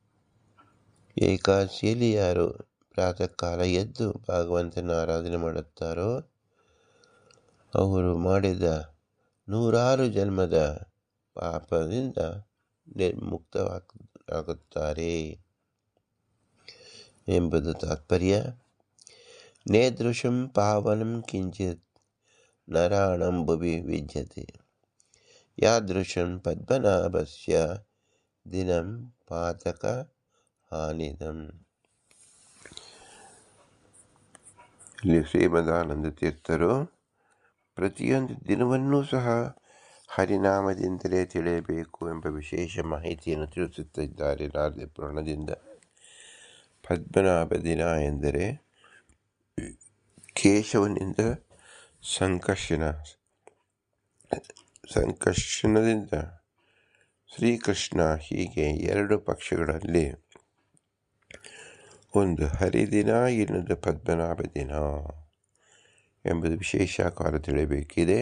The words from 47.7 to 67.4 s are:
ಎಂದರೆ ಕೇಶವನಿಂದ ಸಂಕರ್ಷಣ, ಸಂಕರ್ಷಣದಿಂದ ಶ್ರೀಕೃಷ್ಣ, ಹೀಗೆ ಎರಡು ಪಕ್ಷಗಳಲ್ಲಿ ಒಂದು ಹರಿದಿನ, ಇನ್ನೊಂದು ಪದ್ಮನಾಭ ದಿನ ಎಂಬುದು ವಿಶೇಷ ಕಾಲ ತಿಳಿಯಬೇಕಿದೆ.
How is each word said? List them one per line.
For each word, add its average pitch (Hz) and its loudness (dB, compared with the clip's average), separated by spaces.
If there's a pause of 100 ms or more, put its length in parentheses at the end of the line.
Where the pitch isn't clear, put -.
ಎಂದರೆ 71 0 (1900)
ಕೇಶವನಿಂದ 101 2 (920)
ಸಂಕರ್ಷಣ, 90 0 (2000)
ಸಂಕರ್ಷಣದಿಂದ - 0 (1160)
ಶ್ರೀಕೃಷ್ಣ, 113 0 (200)
ಹೀಗೆ 76 -2 (180)
ಎರಡು 101 2
ಪಕ್ಷಗಳಲ್ಲಿ 80 0 (2000)
ಒಂದು 87 2
ಹರಿದಿನ, 104 2 (200)
ಇನ್ನೊಂದು 95 0
ಪದ್ಮನಾಭ 82 -2 (100)
ದಿನ 69 -6 (1500)
ಎಂಬುದು 85 0
ವಿಶೇಷ 95 -2 (180)
ಕಾಲ 78 -2
ತಿಳಿಯಬೇಕಿದೆ. 73 0